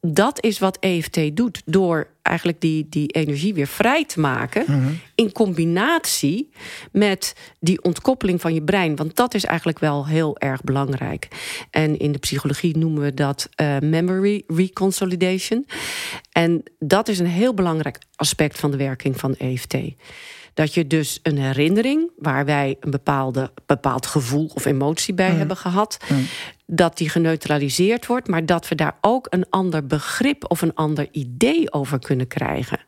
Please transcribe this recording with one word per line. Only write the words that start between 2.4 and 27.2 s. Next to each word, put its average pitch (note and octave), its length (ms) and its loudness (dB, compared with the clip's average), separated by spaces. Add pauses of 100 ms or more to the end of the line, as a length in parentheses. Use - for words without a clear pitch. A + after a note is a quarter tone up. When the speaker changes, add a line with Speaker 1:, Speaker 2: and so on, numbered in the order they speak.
Speaker 1:
die, D#3 280 0
die D3+ 180 -2
energie D#3 480 -2
weer C#3+ 120 0
vrij C4 380 0
te - 160 -6
maken, C3 460 0
Speaker 2:
Mhm. C#3+ 260 2 (220)
Speaker 1:
in A3 180 2
combinatie F#3+ 1160 0 (420)
met G3+ 400 2 (280)
die F3 220 2
ontkoppeling F#3 580 2
van E3 140 0
je D#3+ 80 0
brein. E3 340 2
Want D3+ 200 -4
dat B3 180 2
is G3 100 0
eigenlijk - 340 -2
wel C#3+ 280 0
heel D#3 320 0
erg C3+ 240 -4
belangrijk. C#3 680 -2 (420)
En D#3 280 0
in D3 140 0
de C#3 60 -2
psychologie C#3+ 600 -2
noemen D#3 240 0
we C#3+ 120 0
dat, C#3 400 0
eh, D3 240 0
memory F#3 680 2
reconsolidation. F#3 1200 0 (680)
En E3+ 300 2 (160)
dat F#3+ 300 2
is G3+ 100 0
een F3 80 2
heel G#3 280 2
belangrijk D#3+ 440 0 (160)
aspect - 440 0
van D3 120 0
de C#3+ 60 -2
werking C3 440 -2
van C3+ 180 0
E B2+ 180 -2
F B2 100 -8
T. - 80 -8 (800)
Dat D3+ 200 0
je E3+ 120 2
dus D3+ 360 0
een D3+ 160 0
herinnering, G3+ 800 2
waar C#3 260 0
wij C#3 360 0
een D3+ 100 -4
bepaalde, C3 600 0 (140)
bepaald C3 400 0
gevoel C#3+ 480 0
of C3+ 100 -6
emotie C#3+ 500 0
bij F#3 140 2
Speaker 2:
Mhm. E3+ 100 4
Speaker 1:
hebben D#3 180 -2
gehad, G3 400 -2 (120)
Speaker 2:
Mhm. C#3 120 2 (460)
Speaker 1:
dat E3 320 2
die D#3+ 100 -2
geneutraliseerd D#3+ 1000 0